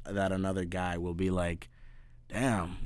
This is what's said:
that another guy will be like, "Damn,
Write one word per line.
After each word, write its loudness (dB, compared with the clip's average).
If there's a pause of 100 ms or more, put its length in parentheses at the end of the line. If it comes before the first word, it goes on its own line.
that 2
another 2
guy -2
will -2
be 2
like, 2 (600)
"Damn, 0